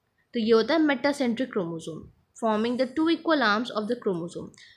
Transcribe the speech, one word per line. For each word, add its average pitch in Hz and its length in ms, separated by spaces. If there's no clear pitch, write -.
तो 240 60
ये 220 120
होता 226 220
है 330 80
metacentric 277 680
chromosome, 165 480
forming 226 440
the 262 60
two 320 140
equal 320 340
arms 214 340
of 214 120
the 240 120
chromosome। 175 460